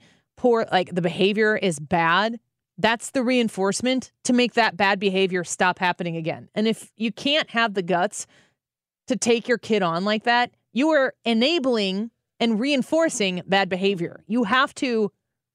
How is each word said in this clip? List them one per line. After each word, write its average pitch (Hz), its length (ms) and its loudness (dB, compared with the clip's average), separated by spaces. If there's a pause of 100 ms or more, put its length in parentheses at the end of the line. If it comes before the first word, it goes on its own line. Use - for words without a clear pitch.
(380)
poor, 233 340 2
like 180 220 0
the 180 80 -2
behavior 202 560 0
is 170 220 -2
bad, 175 600 0 (380)
that's 220 340 -2
the 262 120 -2
reinforcement 233 880 -2 (120)
to 254 100 0
make 247 200 2
that 214 240 0
bad 196 220 2
behavior 185 440 0
stop 180 360 -2
happening 175 380 -4
again. 151 380 -8
And 214 120 0
if - 300 -4
you 220 140 -4
can't 294 380 -2
have 233 240 -2
the 190 100 -4
guts 175 440 -2 (800)
to 262 80 0
take 233 320 0
your 240 100 0
kid 208 260 0
on 170 220 -2
like 214 180 -2
that, 240 280 0 (200)
you 285 180 0
are 277 240 2 (120)
enabling 233 840 0 (300)
and 226 200 0
reinforcing 262 840 0
bad 196 220 2
behavior. 185 580 -2
You 233 200 0
have 262 300 2
to 226 360 -2 (440)